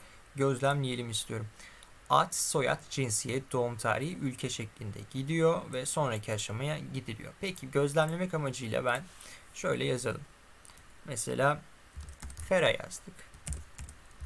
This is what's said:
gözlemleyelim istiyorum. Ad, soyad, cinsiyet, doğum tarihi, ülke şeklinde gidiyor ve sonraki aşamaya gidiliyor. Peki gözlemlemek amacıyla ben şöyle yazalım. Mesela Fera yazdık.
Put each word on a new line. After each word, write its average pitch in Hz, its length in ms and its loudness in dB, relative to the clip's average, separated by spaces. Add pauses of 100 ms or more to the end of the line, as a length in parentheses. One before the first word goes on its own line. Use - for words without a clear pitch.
(360)
gözlemleyelim 135 760 2
istiyorum. 113 380 -4 (640)
Ad, 156 220 6
soyad, 139 480 2 (100)
cinsiyet, 127 640 0
doğum 120 240 2
tarihi, 127 420 0
ülke 127 300 -2
şeklinde 107 500 -6 (120)
gidiyor 160 600 2
ve 127 140 -2
sonraki 117 460 0
aşamaya 123 460 -2
gidiliyor. 131 600 -8
Peki 180 300 -6
gözlemlemek 160 640 2
amacıyla 127 500 0
ben 127 180 2 (520)
şöyle 135 300 0
yazalım. 123 380 0 (840)
Mesela 135 580 2 (880)
Fera 170 220 6
yazdık. - 440 -6 (1120)